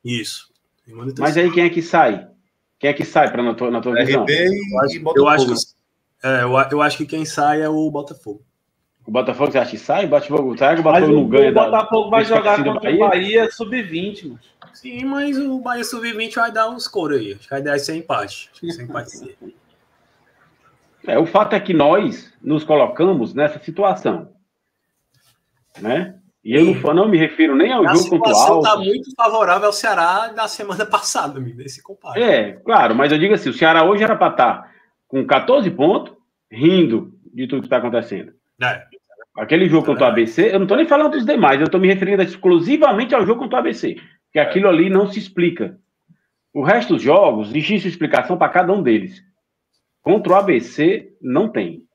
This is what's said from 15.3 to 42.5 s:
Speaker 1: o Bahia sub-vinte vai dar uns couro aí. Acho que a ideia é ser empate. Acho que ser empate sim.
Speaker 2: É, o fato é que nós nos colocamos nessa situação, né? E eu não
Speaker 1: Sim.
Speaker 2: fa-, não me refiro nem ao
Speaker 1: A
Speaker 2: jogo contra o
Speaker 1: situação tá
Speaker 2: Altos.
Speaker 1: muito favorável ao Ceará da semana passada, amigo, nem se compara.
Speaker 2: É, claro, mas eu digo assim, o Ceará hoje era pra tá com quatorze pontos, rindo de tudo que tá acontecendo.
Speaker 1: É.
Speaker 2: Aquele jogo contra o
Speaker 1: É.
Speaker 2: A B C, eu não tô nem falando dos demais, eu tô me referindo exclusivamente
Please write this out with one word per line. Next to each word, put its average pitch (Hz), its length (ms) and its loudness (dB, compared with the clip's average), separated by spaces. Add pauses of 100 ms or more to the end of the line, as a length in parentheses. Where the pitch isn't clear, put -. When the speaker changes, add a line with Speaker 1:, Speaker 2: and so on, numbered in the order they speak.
Speaker 1:
o 269 240 -6
Bahia 240 240 -6
sub-vinte 226 500 -8
vai 233 160 -2
dar 220 180 -2
uns 247 160 -10
couro 151 300 -4
aí. 107 160 -4
Acho - 160 -18
que - 60 -10
a 139 60 -6
ideia 143 160 -4
é 139 40 -2
ser 160 160 -8
empate. 131 560 -8
Acho - 80 -20
que - 140 -10
ser 123 100 -16
empate 123 280 -12
sim. - 220 -20 (1700)
Speaker 2:
É, 151 100 0
o 160 80 2
fato 208 300 2
é 196 60 0
que 190 120 -4
nós 156 680 0
nos 147 240 -2
colocamos 151 680 0
nessa 143 260 -2
situação, 156 720 -4 (1500)
né? 131 400 -6 (260)
E 120 120 0
eu 165 80 6
não 185 80 2
Speaker 1:
Sim. 127 80 -4
Speaker 2:
fa-, 143 120 0
não 196 140 4
me 190 100 2
refiro 156 380 2
nem 196 160 4
ao 214 160 2
Speaker 1:
A 160 60 2
Speaker 2:
jogo 185 160 0
contra 220 240 2
o - 20 2
Speaker 1:
situação 202 260 4
tá 220 100 2
Speaker 2:
Altos. 196 140 0
Speaker 1:
muito 254 300 -4
favorável 208 520 2
ao 202 40 2
Ceará 202 560 -2
da 220 180 -6
semana 208 400 -8
passada, 165 520 -4
amigo, 120 200 -12
nem 135 120 -18
se - 120 -20
compara. - 380 -12
Speaker 2:
É, 127 320 2
claro, 127 420 2
mas 143 200 2
eu 151 40 2
digo 196 160 2
assim, - 140 -2
o 123 60 -4
Ceará 165 320 4
hoje 208 180 2
era 214 100 0
pra 180 160 2
tá - 400 0 (380)
com 131 180 -4
quatorze 233 460 2
pontos, - 420 0 (380)
rindo 131 640 2 (160)
de 127 140 -8
tudo 131 140 -4
que - 80 -16
tá 127 80 2
acontecendo. 113 560 -4 (280)
Speaker 1:
É. 127 220 -4 (540)
Speaker 2:
Aquele 160 320 0
jogo 156 160 2
contra 135 180 2
o 127 40 6
Speaker 1:
É. 117 40 4
Speaker 2:
A - 20 -4
B 113 140 2
C, 190 260 0
eu 196 60 2
não 185 80 0
tô 196 80 2
nem 320 100 2
falando 302 280 2
dos 254 120 -2
demais, 156 360 2
eu 160 80 0
tô 185 100 0
me 185 80 2
referindo 190 340 0
exclusivamente 196 920 2